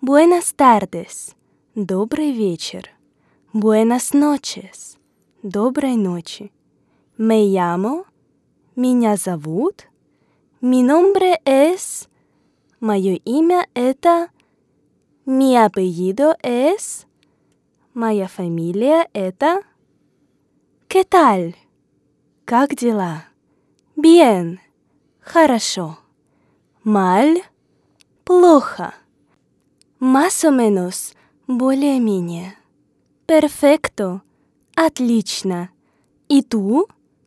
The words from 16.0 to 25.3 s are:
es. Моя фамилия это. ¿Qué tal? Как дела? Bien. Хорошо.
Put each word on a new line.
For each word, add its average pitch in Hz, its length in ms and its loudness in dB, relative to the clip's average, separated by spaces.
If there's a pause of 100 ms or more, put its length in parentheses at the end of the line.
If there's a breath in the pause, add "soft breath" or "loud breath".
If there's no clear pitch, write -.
es. 262 640 -4 (880)
Моя 214 340 -4
фамилия 190 840 -2
это. 269 480 -4 (1300)
¿Qué 381 160 0
tal? 202 500 2 (920)
Как 262 300 0
дела? 190 520 -4 (680)
Bien. 247 640 4 (600)
Хорошо. 220 800 0 (840)